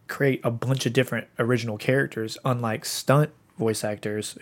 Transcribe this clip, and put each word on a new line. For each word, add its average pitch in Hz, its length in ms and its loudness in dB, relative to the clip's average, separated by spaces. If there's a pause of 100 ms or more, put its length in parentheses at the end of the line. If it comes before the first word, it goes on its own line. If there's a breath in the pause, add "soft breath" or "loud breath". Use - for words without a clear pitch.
create 139 360 0
a 120 80 0
bunch 123 340 -2
of 117 80 -2
different 123 340 0 (120)
original 117 380 0
characters, 131 680 0
unlike 120 400 -2
stunt - 460 4 (260)
voice 110 260 0
actors 107 580 -6